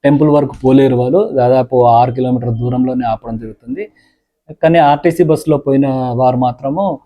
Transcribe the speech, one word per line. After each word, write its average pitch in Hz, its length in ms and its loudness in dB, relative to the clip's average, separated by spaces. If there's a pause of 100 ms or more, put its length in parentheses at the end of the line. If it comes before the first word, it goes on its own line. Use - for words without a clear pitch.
టెంపుల్ 147 260 2
వరకు 143 340 0
పోలేరు 131 320 4
వాళ్ళు, 131 340 0
దాదాపు 123 560 0
ఆరు 120 260 4
కిలోమీటర్ల 127 400 -4
దూరంలోనే 127 540 -4
ఆపడం 113 320 -6
జరుగుతుంది. 117 520 -12 (600)
కానీ 165 280 2
ఆర్టీసీ 160 440 2
బస్సులో 156 340 0
పోయిన 139 300 0 (280)
వారు 127 220 0
మాత్రము 139 680 -4